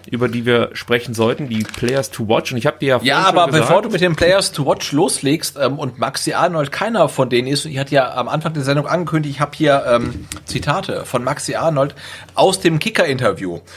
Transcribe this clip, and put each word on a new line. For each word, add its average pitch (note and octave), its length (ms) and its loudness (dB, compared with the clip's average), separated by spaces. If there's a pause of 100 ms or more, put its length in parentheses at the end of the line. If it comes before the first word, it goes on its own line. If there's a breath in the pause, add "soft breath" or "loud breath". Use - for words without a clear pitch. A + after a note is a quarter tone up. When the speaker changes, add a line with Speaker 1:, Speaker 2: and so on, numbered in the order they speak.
(100)
Speaker 1:
über B2 180 0
die A#2 180 -2
wir A#2+ 260 2
sprechen A#2+ 420 -2
sollten, A#2 340 0
die A2 160 -2
Players C3 460 -2
to A2+ 180 -8
Watch. B2 240 0
Und B2+ 60 -4
ich A2+ 80 -2
habe D3 120 -2
dir C#3 100 -2
ja B2+ 100 4
vorhin A2+ 100 0
Speaker 2:
Ja, D#3+ 180 2
Speaker 1:
schon F#3 120 4
Speaker 2:
aber E3+ 140 6
Speaker 1:
gesagt C#3+ 160 4
Speaker 2:
bevor F3+ 140 6
du A#3 80 -4
mit F#3+ 100 0
den F3 160 2
Players F#3 360 4
to C#3+ 120 -2
Watch F3 280 -2
loslegst, D3+ 680 0
ähm, C#3+ 180 0
und C3 200 -6
Maxi A#2+ 340 -2
Arnold D3 400 0
keiner G3+ 360 2
von C3 200 0
denen B2 200 2
ist, C#3 180 -2
ich C3 120 -6
hatte C#3 160 -4
ja C3 200 4
am A#2+ 140 -2
Anfang D#3 260 -2
der D3+ 80 -4
Sendung C#3+ 240 0
angekündigt, D3+ 500 -2
ich C3 40 -4
habe D3 140 -2
hier, C#3 320 2
ähm, A#2+ 400 0 (200)
Zitate C3+ 580 -4
von A#2+ 180 -4
Maxi C3+ 320 -4
Arnold C#3+ 400 0 (400 loud breath)
aus F#3 260 2
dem D#3+ 180 2
Kicker-Interview. A#2+ 840 0 (160 loud breath)